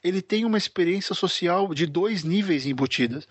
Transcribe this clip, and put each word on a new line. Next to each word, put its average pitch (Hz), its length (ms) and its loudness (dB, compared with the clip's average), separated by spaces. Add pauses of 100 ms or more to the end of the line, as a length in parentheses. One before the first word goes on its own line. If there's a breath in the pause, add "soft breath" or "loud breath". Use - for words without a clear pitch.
Ele 185 200 0
tem 214 240 0
uma 220 120 2
experiência 190 560 0
social 180 600 0
de 151 120 0
dois 175 380 0
níveis 165 420 0
embutidas. 131 640 -2